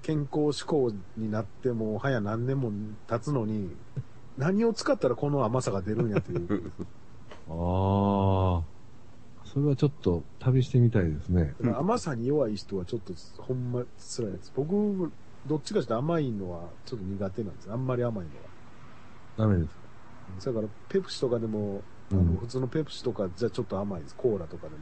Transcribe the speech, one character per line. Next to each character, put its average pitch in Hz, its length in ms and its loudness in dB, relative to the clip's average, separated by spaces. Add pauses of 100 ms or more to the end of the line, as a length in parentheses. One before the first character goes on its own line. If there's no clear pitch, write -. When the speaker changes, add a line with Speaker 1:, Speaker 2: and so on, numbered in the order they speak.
Speaker 1:
健 147 240 2
康 151 260 2
志 - 60 -8
向 135 260 4 (280)
に 110 120 -2
な 110 120 0
っ - 20 -2
て - 260 -2
も 110 260 0
う - 20 0
早 135 240 2
何 113 240 0
年 135 120 0
も 120 140 0 (340)
経 113 160 0
つ 147 80 -2
の 127 140 2
に、 107 240 -2 (680)
何 190 260 4
を 233 80 4
使 - 180 -2
っ 254 80 4
た 156 80 2
ら 123 80 4
こ 147 140 0
の 143 160 4
甘 120 160 4
さ 123 100 0
が 98 120 0
出 107 120 0
る 117 120 2
ん 110 40 2
や 98 120 4
と - 100 -6
い - 40 0
う。 - 360 -2 (400)
Speaker 2:
<laughs> - 380 -12
あ 95 1120 4
あ。 - 0 - (840)
そ - 160 -2
れ 147 60 4
は 139 100 4
ち - 80 4
ょ 143 40 6
っ - 20 4 (100)
と 85 220 2 (200)
試 131 200 6
し - 80 0
て 127 80 8
み 120 120 10
た 104 120 4
い 82 100 4
で 73 80 -2
す - 80 -8
ね。 82 320 4
Speaker 1:
だ - 60 2
か 117 60 6
ら 117 80 0
甘 220 180 4
さ 156 160 -2
に 117 120 -2
弱 139 220 4
い 107 80 0
人 98 220 -4
は 90 80 -4
ち - 80 -4
ょ - 20 -2
っ - 60 -2
と 92 100 -8 (300)
ほ 131 100 -4
ん 123 180 -2
ま 123 140 -2 (140)
辛 - 320 -4
い - 20 -4
で 92 100 -8
す。 - 140 -12
僕、 190 560 0 (340)
ど 151 120 0
っ - 40 -2
ち - 120 -6
か 202 60 6
と - 0 -
い 135 40 0
う - 40 -6
と 113 100 2
甘 160 220 2
い 135 100 0
の 98 220 -4
は 85 80 -8 (260)
ち - 80 -6
ょ - 20 -6
っ 107 40 -6
と 92 40 -6
苦 98 260 -2
手 107 140 -4
な 95 60 -6
ん 73 60 -10
で - 40 -12
す。 92 100 -12
あ 110 40 -6
ん 131 120 -2
ま 127 80 0
り 120 80 0
甘 113 200 -2
い - 20 -8
の 78 60 -8 (1120)
は。 - 20 6
Speaker 2:
ダ - 0 -
メ 98 120 6
で 78 100 2
す - 800 -10
か？ 131 60 0
Speaker 1:
だ - 20 0
か 107 80 0
ら 107 60 -2 (200)
ペ 196 120 2
プ 180 120 -8
シ - 80 -6
と 135 80 2
か 117 100 2
で 113 80 -2
も、 104 360 -2 (280)
Speaker 2:
う 98 60 4
ん。 - 20 6
Speaker 1:
あ 92 40 8
の、 85 160 6
普 - 80 -4
通 127 140 -2
の 131 60 -2
ペ 156 160 0
プ 143 80 -4
シ - 140 -12
と 123 80 2
か 95 240 -2
じ 120 80 0
ゃ 107 60 2
ち - 100 -4
ょ - 20 0
っ 107 40 -2
と 98 120 -2
甘 101 200 -4
い - 20 -6
で 69 80 -10
す。 - 60 -12
コ 110 220 2
ー - 20 -2
ラ 82 80 -6
と 87 100 -10
か 80 120 -10
で - 20 -10
も。 76 120 -12